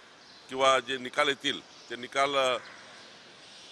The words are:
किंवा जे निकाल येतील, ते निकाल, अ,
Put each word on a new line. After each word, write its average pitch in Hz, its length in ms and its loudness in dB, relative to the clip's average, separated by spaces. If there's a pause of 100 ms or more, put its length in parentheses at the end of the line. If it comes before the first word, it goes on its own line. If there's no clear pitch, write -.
(480)
किंवा 131 320 4
जे 127 180 -6
निकाल 127 300 0
येतील, 127 320 -2 (300)
ते 117 60 -8
निकाल, 135 400 0
अ, 127 200 2 (1160)